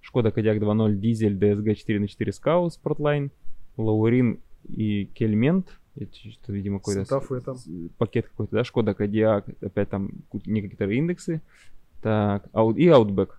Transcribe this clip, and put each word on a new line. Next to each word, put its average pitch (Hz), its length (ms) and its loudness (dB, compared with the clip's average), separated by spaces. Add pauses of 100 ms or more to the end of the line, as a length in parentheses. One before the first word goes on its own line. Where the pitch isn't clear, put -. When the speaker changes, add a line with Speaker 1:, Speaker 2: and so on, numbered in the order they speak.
Speaker 1:
Шкода 113 300 0
Кодиак 107 280 0
два 104 140 0
ноль 107 240 2
дизель, 107 380 0
D 104 160 4
S 104 80 0
G 104 160 0
четыре 104 240 -2
на 101 80 -2
четыре 101 240 -6
Scout 170 380 0
Sportline, 147 600 -2 (480)
Лаурин 110 640 2 (280)
и 104 460 -2
Кельмент. 120 640 0 (160)
Это - 200 -12
что-то, - 380 -14
видимо, 98 260 -4
какой-то 98 260 -2
Speaker 2:
Санта 135 220 -2
Фе 127 120 -6
Speaker 1:
с-, 120 40 -12
Speaker 2:
там. 131 140 -10
Speaker 1:
с-, 85 320 -12 (100)
пакет 113 300 0
какой-то, - 260 -6
да, 110 80 2
Шкода 107 320 0
Кодиак, 104 500 2 (160)
опять 101 280 -2
там 98 220 -4 (180)
ку-, 107 160 -8
некоторые 104 520 -2
индексы. 165 440 -4 (600)
Так, 104 520 0
Аут-, 113 240 2
и 165 100 6
Outback. 104 520 6